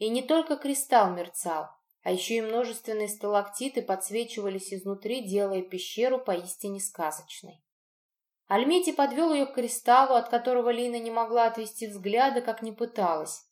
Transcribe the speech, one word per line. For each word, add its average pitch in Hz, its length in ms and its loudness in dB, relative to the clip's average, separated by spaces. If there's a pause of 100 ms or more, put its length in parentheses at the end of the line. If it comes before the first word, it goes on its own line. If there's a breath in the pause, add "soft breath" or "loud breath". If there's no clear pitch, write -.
И 214 60 0
не 240 140 0
только 311 340 2
кристалл 262 560 4
мерцал, 170 560 -6 (340)
а 185 80 -2
ещё 185 240 -2
и 226 60 0
множественные 220 680 -2
сталактиты 208 760 -2
подсвечивались 196 920 -4
изнутри, 196 480 -6
делая 196 400 0
пещеру 208 560 -2
поистине 196 600 -6
сказочной. - 840 -8 (840)
Альметий 294 460 2
подвёл 285 380 2
её 277 140 2
к 277 80 -10
кристаллу, 254 600 4
от 233 120 2
которого 240 420 2
Лина 240 280 -2
не 226 140 -6
могла 233 340 4
отвести 220 400 -4
взгляда, 214 540 2
как 226 220 -4
ни 226 100 -6
пыталась. 170 800 -2